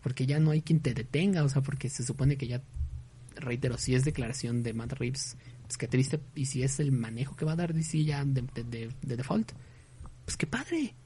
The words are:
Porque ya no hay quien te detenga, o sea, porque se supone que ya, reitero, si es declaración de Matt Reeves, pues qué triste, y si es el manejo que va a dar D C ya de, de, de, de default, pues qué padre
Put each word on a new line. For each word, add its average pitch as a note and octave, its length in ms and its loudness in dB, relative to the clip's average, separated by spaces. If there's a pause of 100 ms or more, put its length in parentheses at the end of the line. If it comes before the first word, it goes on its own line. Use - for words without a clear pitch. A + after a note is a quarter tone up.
Porque B2+ 240 0
ya C#3+ 140 4
no D#3 100 8
hay D#3 100 4
quien D#3+ 200 4
te B2 120 0
detenga, D#3 520 2
o C#3+ 40 6
sea, C3+ 140 4
porque C3+ 260 -2
se A#2+ 140 -6
supone C#3 340 2
que B2+ 120 -4
ya, B2 140 -2 (760)
reitero, B2 420 0
si B2+ 160 2
es B2+ 100 6
declaración A#2+ 580 0
de A#2 100 -2
Matt A#2 220 -4
Reeves, B2+ 420 -4 (260)
pues - 140 -10
qué B2 120 -4
triste, C3+ 320 2 (140)
y C#3 120 -2
si B2+ 160 -2
es C3+ 180 0
el C#3+ 120 4
manejo A#2 440 -2
que - 80 -4
va D#3 80 0
a E3 40 0
dar E3+ 180 0
D D#3+ 80 2
C D#3 220 2
ya C#3+ 200 0
de, C3+ 180 2 (120)
de, A#2 100 -6
de, A#2 260 -6 (120)
de B2 140 -4
default, G#3 360 0 (720)
pues - 140 -6
qué E3+ 80 0
padre D4 480 -2 (120)